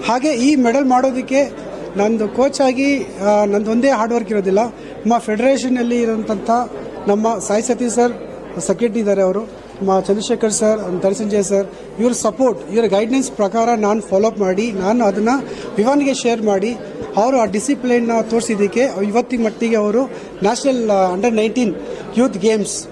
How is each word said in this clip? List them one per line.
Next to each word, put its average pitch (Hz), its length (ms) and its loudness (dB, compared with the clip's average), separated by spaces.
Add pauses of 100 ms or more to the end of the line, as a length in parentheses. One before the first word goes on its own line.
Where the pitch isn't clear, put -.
ಹಾಗೆ 254 240 0
ಈ 269 240 2
ಮೆಡಲ್ 254 280 2
ಮಾಡೋದಕ್ಕೆ 254 600 2 (520)
ನಂದು 214 320 0
ಕೋಚ್ 262 320 0
ಆಗಿ, 269 420 2
ಆ, 208 420 2
ನಂದೊಂದೇ 220 440 2
ಹಾರ್ಡ್ 233 260 2
ವರ್ಕ್ 226 160 -2
ಇರೋದಿಲ್ಲ. 196 280 2 (480)
ನಮ್ಮ 233 120 4
ಫೆಡರೇಷನಲ್ಲಿ 240 840 0
ಇರೋಂಥ 220 480 -2 (560)
ನಮ್ಮ 214 320 2
ಸಾಯಿ 208 240 0
ಸತೀಶ್ 240 320 -2
ಸರ್ 240 180 4 (480)
ಸೆಕ್ರೆಟರಿ 208 400 0
ಇದ್ದಾರೆ, 202 220 2
ಅವರು, 190 180 2
ನಮ್ಮ 190 600 -2
ಚಂದ್ರಶೇಖರ್ 214 520 0
ಸರ್, 214 260 2
ನಮ್ಮ 180 220 -4
ಧನಸಂಜಯ್ 202 440 0
ಸರ್, 196 220 0 (340)
ಇವ್ರ 240 120 2
ಸಪೋರ್ಟ್, 226 480 0 (120)
ಇವರ 226 140 2
ಗೈಡೆನ್ಸ್ 226 440 0
ಪ್ರಕಾರ 220 460 0
ನಾನು 208 240 2
ಫಾಲೋ 202 260 2
ಅಪ್ 226 120 -2
ಮಾಡಿ, 202 340 0
ನಾನು 202 320 0
ಅದನ್ನು 214 400 2 (320)
ವಿವಾನ್ಗೆ 269 380 2
ಶೇರ್ 233 280 0
ಮಾಡಿ, 208 300 0 (440)
ಅವರು 254 220 2
ಆ 226 60 4
ಡಿಸಿಪ್ಲಿನ್ನ 240 680 0 (200)
ತೋರಿಸಿದ್ದಕ್ಕೆ 220 500 0 (280)
ಇವತ್ತಿನ 240 360 0
ಮಟ್ಟಿಗೆ 226 320 0
ಅವರು 208 260 2 (400)
ನ್ಯಾಷನಲ್, 240 480 0
ಆ, 190 240 2
under 220 160 0
nineteen 220 440 0 (440)
ಯೂತ್ 226 200 2
ಗೇಮ್ಸ್ 208 540 0